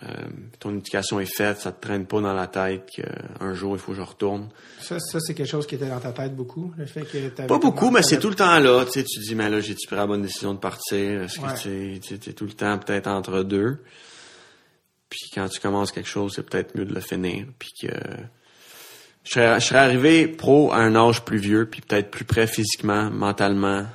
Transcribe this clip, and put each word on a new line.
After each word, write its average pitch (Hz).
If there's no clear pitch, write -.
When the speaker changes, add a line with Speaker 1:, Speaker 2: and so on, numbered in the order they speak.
Speaker 1:
euh, -
ton 104
éducation 101
est 98
faite, 104
ça 92
te -
traîne 101
pas 107
dans 98
la 92
tête 95
que -
un 95
jour, 98
il 92
faut 90
que 95
je 101
retourne. 101
Speaker 2:
Ça, 175
ça, 165
c'est 160
quelque 143
chose 175
qui -
était 135
dans 127
ta 123
tête 135
beaucoup, 156
le 151
fait 156
que 135
t'avais 135
Speaker 1:
Pas -
beaucoup, 262
Speaker 2:
commencé 247
Speaker 1:
mais 226
Speaker 2:
à -
Speaker 1:
c'est -
Speaker 2:
la 131
Speaker 1:
tout 214
le 196
temps 175
là, 127
tu 123
sais, 135
tu -
te 107
dis, « 113
Mais 107
là, 107
j'ai-tu 104
pris -
la 101
bonne 104
décision 98
de 98
partir ? » 101
Est-ce -
que 135
Speaker 2:
Ouais. 135
Speaker 1:
tu 127
sais, 95
tu -
sais, 101
t'es -
tout -
le 101
temps 104
peut-être 98
entre 95
deux. 101
Puis -
quand 98
tu -
commences 101
quelque 95
chose, 101
c'est -
peut-être -
mieux 98
de 101
le -
finir, 92
puis -
que -
je -
serais, 117
je -
serais 127
arrivé 139
pro 147
à 92
un 113
âge 117
plus 110
vieux, 104
puis -
peut-être 101
plus -
prêt 113
physiquement, 107
mentalement. 101